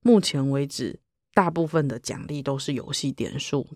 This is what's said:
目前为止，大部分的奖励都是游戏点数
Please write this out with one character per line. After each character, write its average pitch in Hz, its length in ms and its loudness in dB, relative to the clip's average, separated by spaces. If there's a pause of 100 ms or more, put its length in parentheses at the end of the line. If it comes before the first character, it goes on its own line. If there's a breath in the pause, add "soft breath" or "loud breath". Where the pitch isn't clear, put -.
目 233 200 8
前 139 300 0
为 139 160 0
止， 123 320 -6 (360)
大 180 160 4
部 170 160 0
分 151 200 0
的 131 120 -4
奖 - 280 -10
励 147 160 -8
都 139 160 -2
是 143 140 -6
游 135 200 -6
戏 135 200 -4
点 120 260 -4
数 139 380 -4